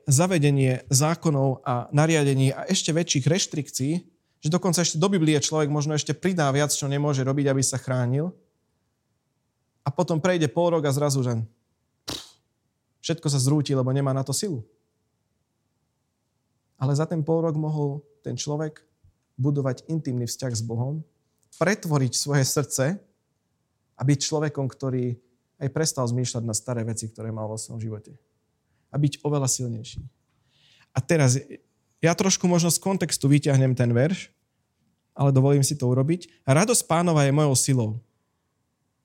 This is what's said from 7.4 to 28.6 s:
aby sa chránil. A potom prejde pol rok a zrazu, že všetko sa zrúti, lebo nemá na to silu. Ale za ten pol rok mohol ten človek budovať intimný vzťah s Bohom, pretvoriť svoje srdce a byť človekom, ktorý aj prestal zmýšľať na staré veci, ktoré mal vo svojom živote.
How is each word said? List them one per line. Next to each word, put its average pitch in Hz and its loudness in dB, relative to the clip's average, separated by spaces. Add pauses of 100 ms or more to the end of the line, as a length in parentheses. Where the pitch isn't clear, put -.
aby 135 2
sa 127 -4
chránil. 127 -2 (1500)
A - -6
potom 165 0
prejde 175 2
pol 170 2
rok 156 0
a 143 2
zrazu, 139 0
že 123 -2 (1700)
všetko 160 -4
sa 143 2
zrúti, 143 2
lebo 131 0
nemá 139 0
na 135 -2
to 135 -4
silu. 156 -6 (2000)
Ale 135 0
za 156 0
ten 160 -2
pol 165 0
rok 160 0
mohol 151 -4 (160)
ten 123 -8
človek 151 -6 (560)
budovať 135 -2
intimný 131 -4
vzťah 127 -8
s 110 -4
Bohom, 123 -6 (560)
pretvoriť 160 0
svoje 143 0
srdce 135 -2 (1120)
a - -10
byť 139 4
človekom, 147 -2
ktorý 127 -4 (400)
aj 135 -6
prestal 156 -2
zmýšľať 120 -2
na 113 -4
staré 117 -4
veci, 110 -6
ktoré 110 -10
mal 107 -8
vo 110 -8
svojom 113 -12
živote. 110 -10 (800)